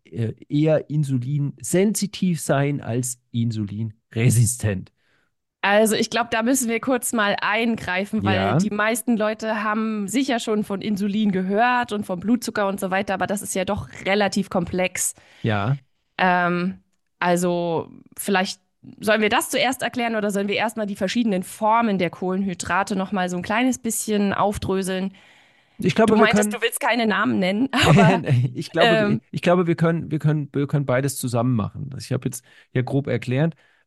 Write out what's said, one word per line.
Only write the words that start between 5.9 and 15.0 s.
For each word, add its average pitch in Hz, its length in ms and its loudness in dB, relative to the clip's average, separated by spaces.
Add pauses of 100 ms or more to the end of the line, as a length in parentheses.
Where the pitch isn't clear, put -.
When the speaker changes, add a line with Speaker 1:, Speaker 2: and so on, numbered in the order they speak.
Speaker 2:
ich - 140 -2
glaub, 233 200 -2
da 226 120 0
müssen 254 260 0
wir 233 100 -2
kurz 247 360 -2
mal 202 260 2
eingreifen, 208 840 -2
weil 190 100 2
Speaker 1:
Ja. 104 180 2
Speaker 2:
die 190 140 2
meisten 220 480 0
Leute 220 480 -2
haben 214 440 -2
sicher 254 300 0
schon 214 240 -2
von 196 200 -6
Insulin 208 500 0
gehört 226 600 0
und 208 120 -4
vom 180 160 -6
Blutzucker 214 480 0
und 190 100 -4
so 190 120 -4
weiter, 196 240 0
aber 185 120 -2
das 202 140 -4
ist - 140 -8
ja 185 100 -2
doch 196 240 -4 (160)
relativ 196 460 0
komplex. 180 640 -2 (280)